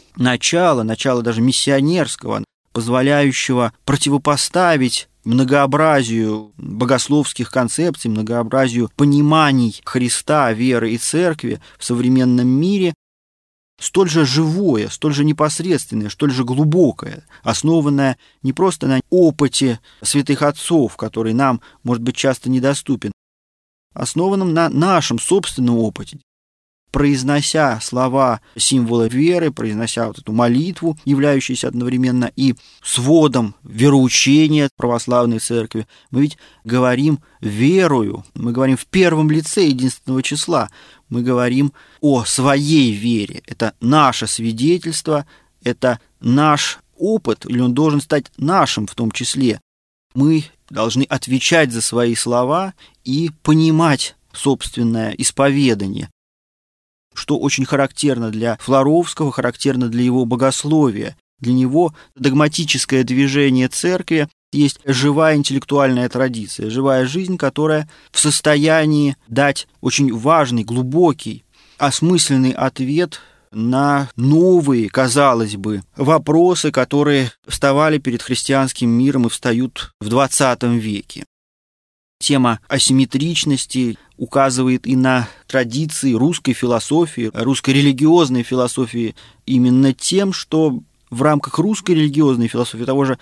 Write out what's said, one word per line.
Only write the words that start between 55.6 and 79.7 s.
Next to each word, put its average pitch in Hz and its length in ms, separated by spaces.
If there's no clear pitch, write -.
что - 240
очень 139 260
характерно 135 640
для 110 300
Флоровского, 143 720
характерно 127 560
для 120 160
его 123 220
богословия. 131 920
Для 123 120
него 139 420
догматическое 147 880
движение 131 640
церкви 170 600
есть 143 320
живая 143 520
интеллектуальная 135 720
традиция, 113 640
живая 131 360
жизнь, 180 300
которая 156 520
в - 60
состоянии 151 960
дать 139 420
очень 131 320
важный, 123 520
глубокий, 127 800
осмысленный 139 760
ответ 139 680
на 135 640
новые, 143 720
казалось 123 680
бы, 101 260
вопросы, 160 760
которые 139 600
вставали 147 520
перед 120 240
христианским 131 640
миром 127 380
и - 40
встают - 680